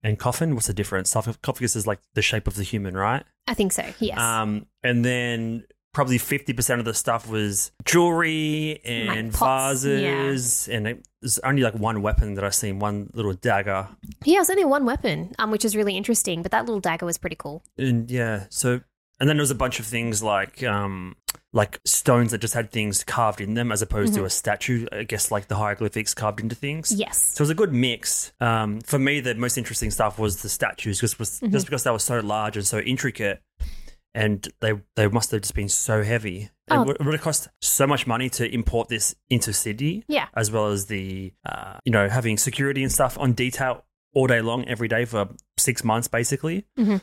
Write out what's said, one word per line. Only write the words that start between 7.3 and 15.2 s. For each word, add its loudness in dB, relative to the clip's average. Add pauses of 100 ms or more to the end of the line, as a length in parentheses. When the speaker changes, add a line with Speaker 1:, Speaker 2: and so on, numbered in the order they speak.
Speaker 1:
jewelry 2
and -4 (240)
Speaker 2:
Like -8
pots, 2
yeah. 2
Speaker 1:
vases, 0
and -2
it, -8 (140)
there's 0
only, 4
like, 4
one 0
weapon 2
that -2
I've 0
seen, -2
one -2
little -2
dagger. 0 (360)
Speaker 2:
Yeah, 6
it 6
was 2
only 4
one 2
weapon, -2